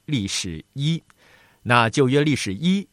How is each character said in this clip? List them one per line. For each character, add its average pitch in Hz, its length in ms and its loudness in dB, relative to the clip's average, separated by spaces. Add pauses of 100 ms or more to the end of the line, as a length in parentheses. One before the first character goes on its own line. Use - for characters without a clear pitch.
历 117 220 -2
史 85 460 -8
一》。 147 300 -4 (580)
那 120 260 4
《旧 127 220 2
约 143 140 2
历 151 120 2
史 107 160 -6
一》 180 420 0